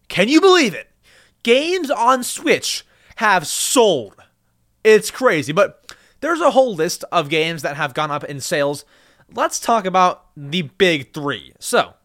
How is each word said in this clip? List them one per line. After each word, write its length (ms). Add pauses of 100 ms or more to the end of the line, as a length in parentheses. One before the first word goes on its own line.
Can 220
you 100
believe 340
it? 140 (560)
Games 480
on 320
Switch 600 (320)
have 280
sold. 720 (680)
It's 280
crazy, 400
but 420 (280)
there's 200
a 100
whole 220
list 380
of 160
games 360
that 120
have 180
gone 180
up 120
in 160
sales. 460 (480)
Let's 260
talk 260
about 400 (100)
the 280
big 500
three. 460
So, 340 (120)